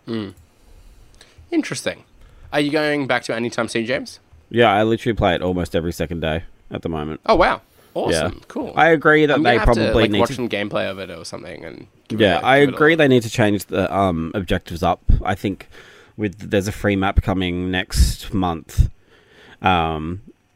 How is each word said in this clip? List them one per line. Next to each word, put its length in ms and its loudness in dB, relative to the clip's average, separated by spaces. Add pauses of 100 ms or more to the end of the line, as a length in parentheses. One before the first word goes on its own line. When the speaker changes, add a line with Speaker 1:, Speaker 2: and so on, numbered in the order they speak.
Speaker 1:
Mm. 260 -8 (1160)
Interesting. 520 -4 (480)
Are 80 0
you 120 0
going 360 0
back 160 0
to 100 -6
it 20 -2
anytime 320 -4
soon, 180 -2
James? 340 -6 (300)
Speaker 2:
Yeah, 220 4
I 120 4
literally 320 0
play 200 2
it 60 -4
almost 340 -2
every 180 -2
second 260 -6
day 240 -2 (280)
at 100 -8
the 80 -6
moment. 360 -6
Speaker 1:
Oh, 100 4
wow. 260 0 (340)
Awesome. 380 -2
Speaker 2:
Yeah. 140 -18
Speaker 1:
Cool. 280 -8
Speaker 2:
I 140 4
agree 360 4
that 100 2
Speaker 1:
I'm 80 2
Speaker 2:
they 80 4
Speaker 1:
gonna 80 2
have 60 -2
Speaker 2:
probably 200 4
Speaker 1:
to, 100 0
like, 160 4
Speaker 2:
need 80 0
Speaker 1:
watch 100 2
Speaker 2:
to 60 -8
Speaker 1:
some 140 -6
gameplay 400 -4
of 100 -10
it 100 -10
or 160 -14
something. 380 -14
And 240 -16 (200)
give 140 -6
Speaker 2:
Yeah, 180 4
Speaker 1:
it 40 -4
a, 20 -6
Speaker 2:
I 140 6
Speaker 1:
give 100 6
it 20 -2
a 40 -8
Speaker 2:
agree 180 6
Speaker 1:
look. 60 2
Speaker 2:
they 80 6
need 160 4
to 60 -8
change 360 0
the, 300 -2
um, 400 0
objectives 480 -4
up. 180 0 (220)
I 120 -2
think 340 -6 (480)
with, 200 -4 (140)
there's 160 0
a 40 -4
free 240 -2
map 260 2
coming 500 -2
next 600 -2
month, 560 0 (720)
um, 600 0 (340)